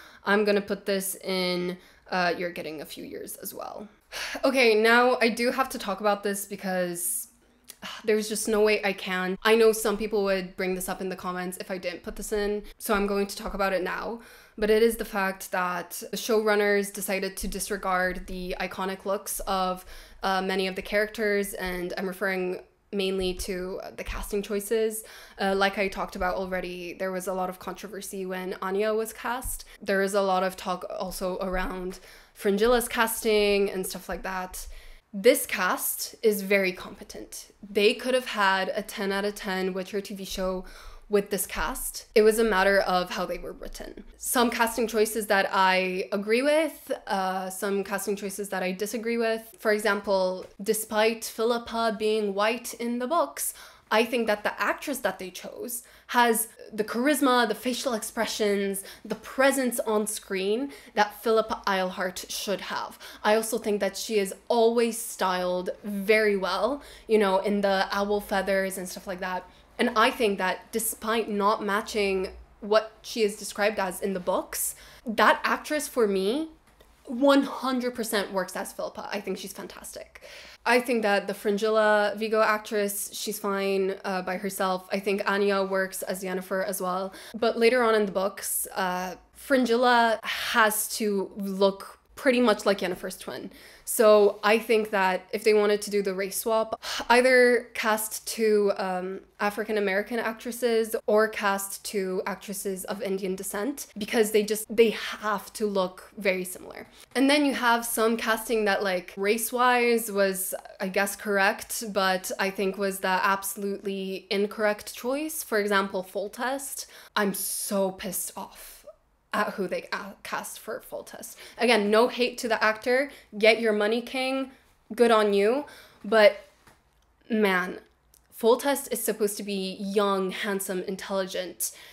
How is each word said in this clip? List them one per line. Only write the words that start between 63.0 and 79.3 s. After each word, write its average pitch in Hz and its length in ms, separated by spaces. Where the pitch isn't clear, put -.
I 214 100
also 220 220
think 208 240
that 196 160
she 220 220
is 190 160
always 233 520
styled 180 680
very 208 520
well, 190 460
you 220 100
know, 196 220
in 202 240
the 196 280
owl 202 300
feathers 190 560
and 185 100
stuff - 200
like 185 140
that. 185 280
And 233 180
I 226 140
think 208 280
that 185 340
despite 220 580
not 202 320
matching 202 720
what 220 400
she - 220
is 202 140
described 208 420
as 185 240
in 196 100
the 185 80
books, - 540
that 233 380
actress 285 440
for 233 180
me 202 420
one 277 400
hundred 247 500
percent 214 380
works 185 220
as 196 180
Philippa. - 380
I 208 100
think 190 180